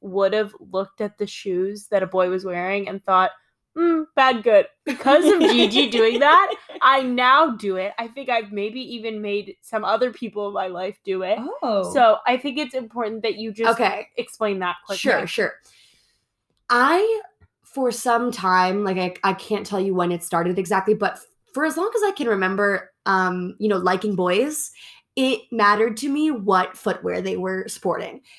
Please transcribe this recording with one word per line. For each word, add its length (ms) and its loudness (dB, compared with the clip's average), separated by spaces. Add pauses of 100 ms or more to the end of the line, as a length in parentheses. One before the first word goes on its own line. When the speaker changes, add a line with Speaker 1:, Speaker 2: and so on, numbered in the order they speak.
Speaker 1:
would 320 0
have 260 -2
looked 420 -8
at 180 -8
the 80 -6
shoes 640 -6
that 160 0
a 20 -2
boy 240 0
was 160 -4
wearing 420 -4
and 160 -10
thought, 260 4 (460)
"Mm, 300 0 (100)
bad, 260 4
good." 240 6 (200)
Because 400 4
of 140 6 (100)
Gigi 360 4
Speaker 2:
<laughs> 40 -2
Speaker 1:
doing 300 4
that, 340 6 (260)
I 220 4
now 480 4
do 260 -4
it. 220 -4
I 100 -6
think 220 -8
I've 220 -2
maybe 280 -6 (140)
even 260 -8
made 400 -6
some 240 -6
other 300 0
people 340 -8
in 60 -8
my 140 -4
life 360 -8
do 200 -4
it. 140 -2 (240)
Speaker 2:
Oh. 300 -2
Speaker 1:
So 240 6 (100)
I 120 2
think 180 -6
it's 180 -6
important 500 -6
that 100 -2
you 180 -10
just 260 0
Speaker 3:
Okay. 380 -2
Speaker 1:
explain 440 -4
that 160 -4 (100)
quickly. 120 -8
Speaker 3:
Sure, 280 0
sure. 260 -4 (1160)
I, 520 2 (440)
for 260 -2
some 400 0
time, 540 0
like, 140 -2
I, 160 -4 (160)
I 40 0
can't 320 -6
tell 140 -4
you 140 -2
when 180 0
it 100 -6
started 360 -2
exactly, 360 0
but 200 -2
f-, 120 -20 (260)
for 120 -2
as 120 -2
long 200 -2
as 80 -2
I 80 2
can 160 -4
remember, 600 0 (160)
um, 520 -2
you 100 -2
know, 100 2
liking 360 0
boys, 560 0 (460)
it 240 0 (100)
mattered 480 2
to 100 -6
me 220 0
what 460 0
footwear 440 -4
they 160 -6
were 320 -6
sporting. 520 -6 (180)